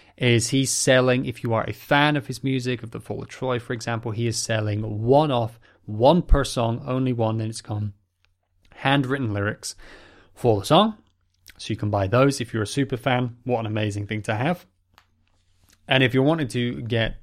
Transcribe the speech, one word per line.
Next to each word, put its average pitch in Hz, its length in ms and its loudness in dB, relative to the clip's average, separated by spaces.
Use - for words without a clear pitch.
is 120 320 2
he's 135 220 0
selling, 127 560 2
if 123 180 -10
you 117 80 0
are 110 160 0
a 110 60 -8
fan 147 420 2
of 131 100 -4
his 123 160 -10
music, 127 400 -4
of 113 100 -14
The 110 80 -12
Fall 110 200 -10
of 113 80 -12
Troy, 127 300 -4
for 123 160 -8
example, 117 380 -6
he 117 140 -2
is 113 120 -2
selling 107 420 -2
one-off, 127 580 2
one 131 380 4
per 139 200 6
song, 117 440 -2
only 131 260 -2
one, 113 240 0
then 113 140 -4
it's 113 100 -12
gone, 104 320 -6
handwritten 135 580 -2
lyrics 101 400 -4
for 107 280 2
the - 40 -12
song. 208 320 4
So - 140 -8
you 107 40 -4
can 107 140 -4
buy 101 160 0
those 131 340 2
if 113 140 -10
you're 110 80 -2
a 101 60 -4
super 135 280 -4
fan. 123 460 -2
What 123 160 -2
an 110 80 -4
amazing 107 400 -4
thing 107 160 -6
to 113 120 -4
have. 139 300 -2
And 131 160 4
if 120 100 0
you're 131 80 4
wanting 156 260 0
to 123 340 -4
get 113 400 -2